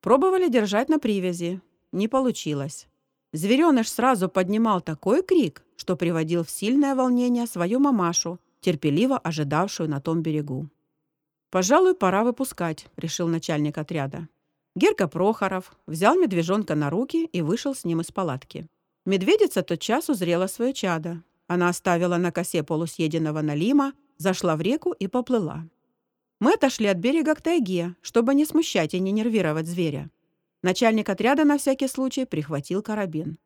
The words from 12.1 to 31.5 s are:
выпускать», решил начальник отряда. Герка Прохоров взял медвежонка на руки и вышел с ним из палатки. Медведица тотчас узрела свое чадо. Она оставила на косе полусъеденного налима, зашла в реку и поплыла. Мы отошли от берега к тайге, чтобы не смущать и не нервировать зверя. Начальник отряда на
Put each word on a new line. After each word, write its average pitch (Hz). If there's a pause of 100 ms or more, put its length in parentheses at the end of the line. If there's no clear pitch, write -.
выпускать», 180 (100)
решил 165
начальник 151
отряда. 151 (480)
Герка 277
Прохоров 185 (140)
взял 196
медвежонка 185
на 147
руки 269
и 175
вышел 196
с -
ним 165
из -
палатки. 156 (380)
Медведица 196
тотчас 220
узрела 180
свое 254
чадо. 170 (240)
Она 175
оставила 175
на 175
косе 170
полусъеденного 156
налима, 226 (240)
зашла 175
в 160
реку 285
и 196
поплыла. 220 (760)
Мы 269
отошли 262
от 196
берега 285
к -
тайге, 185
чтобы 240
не 302
смущать 220
и 185
не 190
нервировать 196
зверя. 156 (500)
Начальник 220
отряда 262
на 294